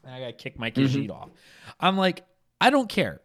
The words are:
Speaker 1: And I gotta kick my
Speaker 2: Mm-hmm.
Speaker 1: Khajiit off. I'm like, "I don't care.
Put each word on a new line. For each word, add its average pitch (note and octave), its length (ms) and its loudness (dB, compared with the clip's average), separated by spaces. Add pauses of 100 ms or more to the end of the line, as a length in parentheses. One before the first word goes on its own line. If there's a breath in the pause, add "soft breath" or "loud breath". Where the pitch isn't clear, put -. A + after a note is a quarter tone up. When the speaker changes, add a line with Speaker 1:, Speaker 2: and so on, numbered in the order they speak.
Speaker 1:
And C3 80 -20
I B2+ 60 -16
gotta B2+ 140 -10
kick - 260 -12
my A#2 140 -4
Speaker 2:
Mm-hmm. C3+ 260 2
Speaker 1:
Khajiit A2 140 -6
off. - 160 -16 (500 loud breath)
I'm F#3+ 180 2
like, F#3 280 0 (360)
"I A#3 100 6
don't C4+ 180 2
care. A2+ 360 -2